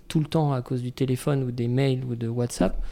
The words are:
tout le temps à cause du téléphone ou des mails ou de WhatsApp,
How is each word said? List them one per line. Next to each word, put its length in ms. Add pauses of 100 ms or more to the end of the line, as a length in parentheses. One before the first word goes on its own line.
tout 120
le 40
temps 300
à 80
cause 180
du 120
téléphone 520
ou 60
des 180
mails 400
ou 80
de 100
WhatsApp, 640